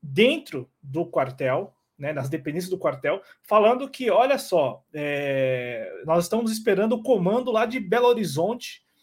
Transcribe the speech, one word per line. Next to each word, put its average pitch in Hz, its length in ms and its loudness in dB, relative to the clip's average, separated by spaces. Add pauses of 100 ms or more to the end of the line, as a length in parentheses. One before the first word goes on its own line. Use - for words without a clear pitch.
dentro 160 680 0 (140)
do 147 240 -4
quartel, 143 680 -2 (200)
né, 143 160 -6
nas 135 160 -4
dependências 156 440 -6
do 185 80 -4
quartel, 151 420 -2 (220)
falando 226 440 4
que, 254 220 -4
olha 254 300 4
só, 143 520 0
é, 131 1120 -4
nós 170 220 2
estamos 220 260 -2
esperando 220 420 2
o 233 100 -4
comando 240 480 2
lá 220 160 2
de 247 120 -4
Belo 220 280 2
Horizonte, 208 720 0 (220)